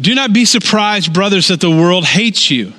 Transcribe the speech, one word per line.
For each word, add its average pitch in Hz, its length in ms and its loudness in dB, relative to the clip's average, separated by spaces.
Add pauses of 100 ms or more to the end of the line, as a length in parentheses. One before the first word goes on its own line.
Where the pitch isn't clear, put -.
Do 196 140 0
not 262 180 -2
be 240 120 2
surprised, 208 680 0
brothers, 196 360 0
that 175 120 -2
the 175 100 0
world 170 340 2
hates 208 460 -2
you. 110 280 -4